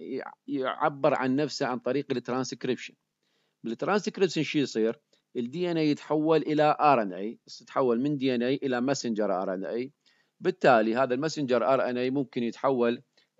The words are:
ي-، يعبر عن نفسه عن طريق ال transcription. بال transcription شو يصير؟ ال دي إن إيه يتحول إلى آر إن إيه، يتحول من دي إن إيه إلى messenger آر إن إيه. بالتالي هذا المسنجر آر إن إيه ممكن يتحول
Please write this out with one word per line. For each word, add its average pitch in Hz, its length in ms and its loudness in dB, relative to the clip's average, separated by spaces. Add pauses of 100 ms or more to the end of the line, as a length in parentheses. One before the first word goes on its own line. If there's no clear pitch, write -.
ي-، 104 220 -8 (240)
يعبر 139 680 -2
عن 131 220 0
نفسه 147 300 -2
عن 120 120 -2
طريق 131 320 -2
ال 131 120 -4
transcription. 127 720 -6 (720)
بال 113 120 -6
transcription 185 640 -2
شو 151 180 -2
يصير؟ 120 420 0 (360)
ال 123 140 -4
دي 175 200 -4
إن 165 60 -2
إيه 156 140 2
يتحول 156 520 2
إلى 151 380 2
آر 139 220 6
إن 98 100 -4
إيه، 101 260 -8 (240)
يتحول 123 380 0
من 147 160 0
دي 131 180 0
إن 120 80 0
إيه 139 240 -2
إلى 127 280 0
messenger 107 360 -2
آر 95 240 -2
إن 95 100 -6
إيه. 117 280 -6 (480)
بالتالي 113 540 4
هذا 127 200 0
المسنجر 131 600 0
آر 120 160 2
إن 123 80 -2
إيه 127 120 0
ممكن 131 320 -2
يتحول 120 600 0 (380)